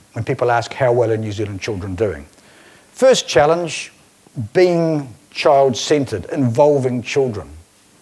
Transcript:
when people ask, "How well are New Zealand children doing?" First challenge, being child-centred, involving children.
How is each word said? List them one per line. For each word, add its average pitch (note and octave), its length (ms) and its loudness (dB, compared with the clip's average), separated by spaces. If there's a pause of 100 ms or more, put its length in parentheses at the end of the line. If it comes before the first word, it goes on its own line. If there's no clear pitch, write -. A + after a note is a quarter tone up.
(140)
when A#2 100 -8
people B2 260 -2
ask, A#2 240 -2
"How B2+ 200 0
well A#2 180 2
are A2 60 0
New A2 140 -6
Zealand G2+ 300 -6
children G2 340 -8
doing?" E2+ 300 -4 (680)
First B3+ 340 4
challenge, D#3+ 640 0 (600)
being E3 600 2 (160)
child-centred, C#3 1000 2
involving B2+ 720 2
children. A2 480 -4 (520)